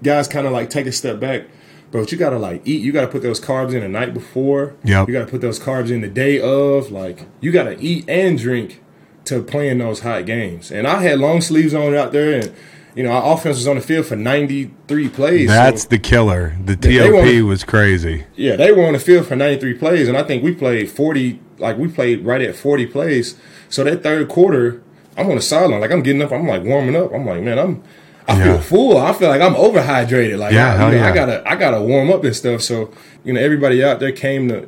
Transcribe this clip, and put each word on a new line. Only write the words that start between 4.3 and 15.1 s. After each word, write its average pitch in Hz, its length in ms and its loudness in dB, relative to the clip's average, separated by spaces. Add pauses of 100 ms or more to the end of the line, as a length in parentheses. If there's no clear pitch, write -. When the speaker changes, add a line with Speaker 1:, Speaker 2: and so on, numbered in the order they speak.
Speaker 2:
Yep. 98 240 2
Speaker 1:
You 120 60 -6
gotta 120 160 -4
put 123 120 -8
those 113 180 -4
carbs 131 300 -4
in 120 120 -4
the 104 60 -8
day 131 320 0
of. 139 520 0
Like, 95 340 -12 (160)
you 165 100 -4
gotta 131 300 0
eat 165 260 -4
and 175 300 0
drink 120 440 -6 (420)
to 123 180 -4
play 147 280 -4
in 123 100 -2
those 113 220 -6
hot 107 260 -6
games. 101 440 -8
And 104 140 -6
I 180 160 0
had 156 180 2
long 156 220 2
sleeves 156 320 2
on 147 220 0
out 139 160 -2
there, 151 300 0
and, 104 100 -8 (440)
you 123 80 -4
know, 120 80 0
our 127 220 2
offense 160 240 -2
was 123 100 -2
on 143 80 2
the 123 60 -4
field 160 240 -2
for 120 100 -8
ninety-three 139 960 -4
plays. 147 400 2